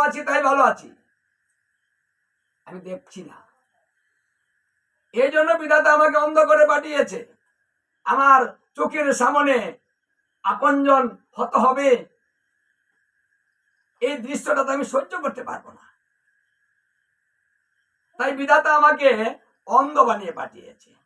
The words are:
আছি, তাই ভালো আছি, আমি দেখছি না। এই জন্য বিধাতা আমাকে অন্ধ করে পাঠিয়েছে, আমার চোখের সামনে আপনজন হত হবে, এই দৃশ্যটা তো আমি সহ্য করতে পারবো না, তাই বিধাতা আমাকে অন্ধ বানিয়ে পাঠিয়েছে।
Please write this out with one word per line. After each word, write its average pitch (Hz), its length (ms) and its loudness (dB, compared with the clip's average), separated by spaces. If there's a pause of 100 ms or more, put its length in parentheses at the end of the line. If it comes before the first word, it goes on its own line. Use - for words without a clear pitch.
আছি, 294 200 -6
তাই 277 220 -2
ভালো 269 220 2
আছি, - 180 -12 (1800)
আমি 180 140 -20
দেখছি 185 380 -16 (100)
না। - 80 -20 (1800)
এই 262 180 2
জন্য 311 180 2 (120)
বিধাতা 302 360 2
আমাকে 302 200 2
অন্ধ 302 200 0 (120)
করে 302 180 4
পাঠিয়েছে, 294 520 -4 (840)
আমার 269 360 4 (360)
চোখের 294 360 -4
সামনে 277 420 0 (920)
আপনজন 277 580 2 (340)
হত 233 180 -6
হবে, 262 340 0 (2000)
এই 285 160 -4
দৃশ্যটা 277 460 -6
তো 269 120 -6
আমি 277 100 -6
সহ্য 277 280 -8 (100)
করতে - 200 -10
পারবো - 340 -16
না, - 80 -20 (2250)
তাই 277 200 -2
বিধাতা 294 360 2
আমাকে 285 340 4 (580)
অন্ধ 285 320 0
বানিয়ে 208 400 -2
পাঠিয়েছে। - 520 -18 (140)